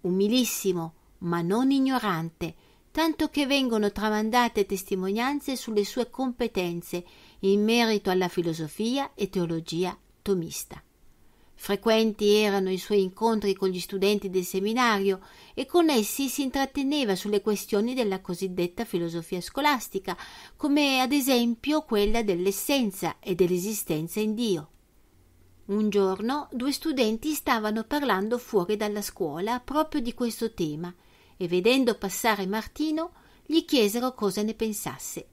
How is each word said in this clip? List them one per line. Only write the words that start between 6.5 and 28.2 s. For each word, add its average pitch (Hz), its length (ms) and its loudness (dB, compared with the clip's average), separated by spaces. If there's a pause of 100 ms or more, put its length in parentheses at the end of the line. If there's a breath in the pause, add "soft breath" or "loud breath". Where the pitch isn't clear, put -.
in 202 240 4
merito 220 480 2
alla 185 160 2
filosofia 175 880 -4
e 202 120 -4
teologia 170 680 -4 (240)
tomista. - 580 -4 (760 soft breath)
Frequenti 208 800 4
erano 202 340 2
i 185 80 0
suoi 202 240 2
incontri 202 540 0
con 190 140 0
gli 180 100 -4
studenti 196 500 0
del 180 160 0
seminario 196 760 0 (340 loud breath)
e 262 100 -4
con 339 240 4
essi 254 400 0
si 285 140 -2
intratteneva 269 720 0
sulle 208 260 -2
questioni 220 540 0
della 196 260 0
cosiddetta 180 640 -4
filosofia 170 560 -4
scolastica, 254 720 -2 (400 loud breath)
come 277 460 2
ad 254 100 2
esempio 262 680 2
quella 214 400 2
dell'essenza 190 1000 0
e 196 140 -6
dell'esistenza 180 840 0
in 214 160 0
Dio. 196 340 -2 (960)
Un 214 240 0
giorno 202 640 0
due 254 200 -2
studenti 262 640 -2
stavano 220 520 -2
parlando 233 520 0